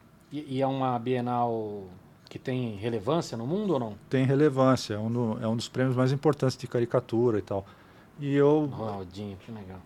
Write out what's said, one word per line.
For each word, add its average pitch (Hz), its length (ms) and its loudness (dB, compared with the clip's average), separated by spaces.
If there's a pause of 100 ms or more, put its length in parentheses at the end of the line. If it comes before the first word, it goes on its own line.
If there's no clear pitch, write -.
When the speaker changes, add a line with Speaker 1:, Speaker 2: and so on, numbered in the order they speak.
(340)
Speaker 1:
E, 143 240 -8
e 135 60 0
é 135 40 2
uma 131 320 0
Bienal 120 840 -2 (460)
que - 80 -14
tem 123 380 -4
relevância 117 600 -2
no 113 100 -6
mundo 190 280 -2
ou 135 60 2
não? 110 140 -6 (140)
Speaker 2:
Tem 131 160 2
relevância, 131 720 4
é 104 40 -4
um 110 120 -2
do, 120 320 0
é 110 60 0
um 113 80 0
dos 117 120 -6
prêmios 127 280 0
mais 127 160 4
importantes 139 440 2
de - 100 -14
caricatura 120 720 2
e 95 40 -2
tal. 98 240 -6 (520)
E 143 160 -4
eu, 147 320 6
Speaker 1:
Ronaldinho, 101 800 -8
que 120 80 -16
legal. 95 340 -12